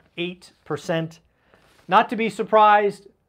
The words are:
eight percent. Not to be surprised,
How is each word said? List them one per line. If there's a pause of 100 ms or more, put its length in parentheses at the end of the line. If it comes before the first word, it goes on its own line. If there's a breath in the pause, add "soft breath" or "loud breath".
(180)
eight (140)
percent. (640 soft breath)
Not
to
be
surprised, (220)